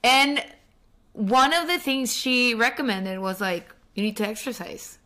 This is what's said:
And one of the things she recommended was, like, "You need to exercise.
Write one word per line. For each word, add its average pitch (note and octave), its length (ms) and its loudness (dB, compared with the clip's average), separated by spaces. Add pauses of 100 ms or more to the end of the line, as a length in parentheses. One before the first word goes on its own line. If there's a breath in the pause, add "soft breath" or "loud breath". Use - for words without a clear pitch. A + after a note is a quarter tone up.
And C4+ 420 2 (680)
one C4 400 4
of E4 160 0
the F4 100 0
things C4 340 -2
she B3 420 2
recommended G#3+ 680 -2
was, F#3+ 200 -4
like, F3+ 320 -4 (220)
"You G3+ 80 -2
need G#3+ 140 -2
to G#3+ 100 -2
exercise. - 800 -10